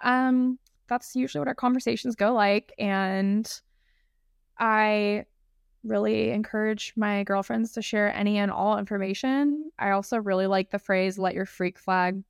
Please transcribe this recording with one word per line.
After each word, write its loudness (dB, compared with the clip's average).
um, 2
that's -4
usually -2
what -2
our -2
conversations -2
go 2
like. 2
And 0
I 2
really 0
encourage -2
my 0
girlfriends -2
to -6
share 0
any 0
and 0
all 0
information. -2
I 0
also 0
really 0
like 0
the -4
phrase, 0
"Let -2
your -4
freak -4
flag 0